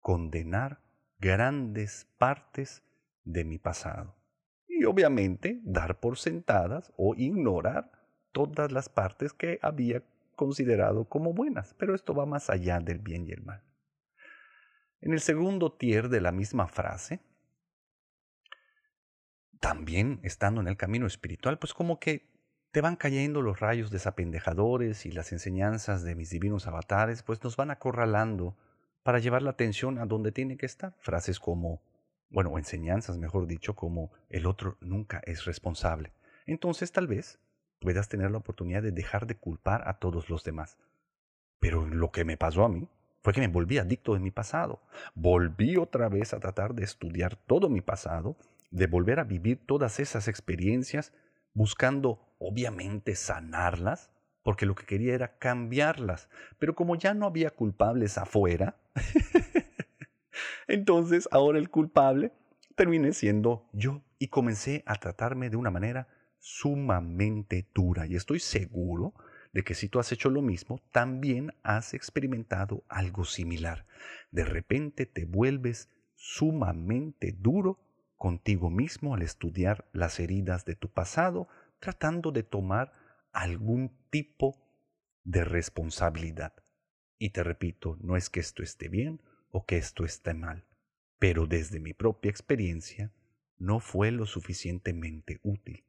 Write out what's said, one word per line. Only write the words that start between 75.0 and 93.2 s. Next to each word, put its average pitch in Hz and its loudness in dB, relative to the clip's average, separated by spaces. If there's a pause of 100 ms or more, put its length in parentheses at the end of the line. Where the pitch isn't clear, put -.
te - -6
vuelves 120 0 (260)
sumamente 113 -2
duro 180 2 (360)
contigo 90 0
mismo 139 -2
al 92 0
estudiar 90 -2
las 87 -2
heridas 90 -2
de 85 -4
tu - -8
pasado, 175 -2 (320)
tratando 165 -2
de 117 0
tomar 101 -2 (440)
algún 107 -2 (140)
tipo 143 -2 (640)
de 87 0
responsabilidad. 82 -4 (640)
Y 104 -2
te 87 -2
repito, 82 -4
no 90 0
es 90 -2
que - -4
esto - -8
esté - -12
bien 131 -2 (300)
o - -4
que 92 2
esto 85 -2
esté - -6
mal, 82 -8 (540)
pero 82 4
desde 80 0
mi 80 -8
propia 104 0
experiencia 101 -4 (460)